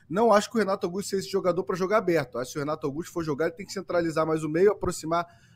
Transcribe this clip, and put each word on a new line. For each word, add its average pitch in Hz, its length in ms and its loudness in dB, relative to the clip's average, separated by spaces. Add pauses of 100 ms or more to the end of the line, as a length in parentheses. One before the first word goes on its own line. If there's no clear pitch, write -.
Não 214 240 4
acho 208 180 4
que 233 60 -2
o - 20 2
Renato 196 280 0
Augusto 185 220 -6
seja 196 120 -2
esse 165 100 -10
jogador 180 340 0
pra 185 120 -2
jogar 185 220 2
aberto, 165 400 0
acho 127 100 -4
que - 40 -14
se 160 60 -6
o - 20 -4
Renato 151 260 -4
Augusto 147 260 -6
for 170 120 -4
jogar, 156 220 -2
ele 165 80 -4
tem 190 120 -14
que - 60 -14
centralizar 170 540 0
mais 160 180 0
o 160 40 -4
meio, 175 220 6
aproximar 170 560 -2 (300)